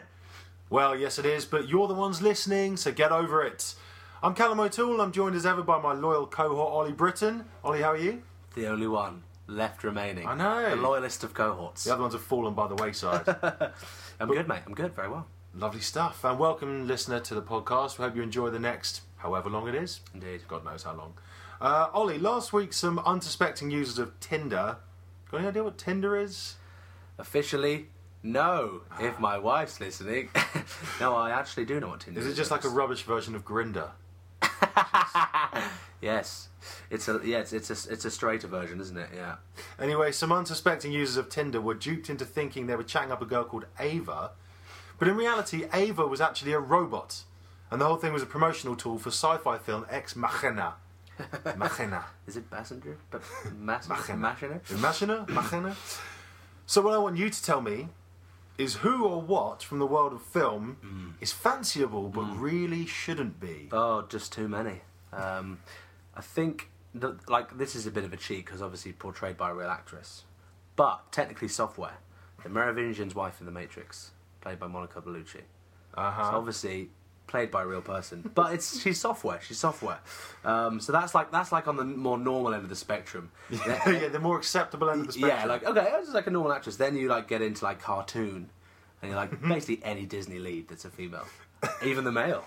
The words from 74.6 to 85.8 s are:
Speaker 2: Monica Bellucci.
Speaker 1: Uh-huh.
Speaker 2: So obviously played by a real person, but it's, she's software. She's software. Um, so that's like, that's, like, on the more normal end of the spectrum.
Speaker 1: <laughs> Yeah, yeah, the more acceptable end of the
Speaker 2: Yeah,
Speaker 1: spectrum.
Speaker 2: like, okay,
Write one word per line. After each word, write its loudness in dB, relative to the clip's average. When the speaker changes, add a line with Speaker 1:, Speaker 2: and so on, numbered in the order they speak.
Speaker 2:
Monica -10
Bellucci. -12
Speaker 1:
Uh-huh. 0
Speaker 2:
So 2
obviously -4
played 0
by 2
a 0
real -4
person, -8
but 6
it's, -4
she's 2
software. -2
She's -12
software. -2
Um, 2
so -4
that's 4
like, 4
that's, 2
like, 4
on 0
the -2
more 0
normal 2
end -4
of -8
the -8
spectrum. -6
Speaker 1:
<laughs> -16
Yeah, 2
yeah, 4
the -2
more 4
acceptable 0
end 2
of -6
the -6
Speaker 2:
Yeah, 6
Speaker 1:
spectrum. 2
Speaker 2:
like, 0
okay, 4